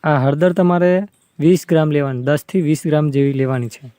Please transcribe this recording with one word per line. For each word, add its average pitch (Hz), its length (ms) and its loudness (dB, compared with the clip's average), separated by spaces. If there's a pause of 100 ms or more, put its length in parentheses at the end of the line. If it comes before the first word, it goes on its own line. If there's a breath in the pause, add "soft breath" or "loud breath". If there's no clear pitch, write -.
આ 151 140 2
હળદર 147 340 2
તમારે 180 500 2 (360)
વીસ 165 300 2
ગ્રામ 156 220 2
લેવાની, 139 320 -2
દસથી 151 380 -2
વીસ 151 240 -2
ગ્રામ 151 260 0
જેવી 139 220 0
લેવાની 131 360 -4
છે. 120 300 -18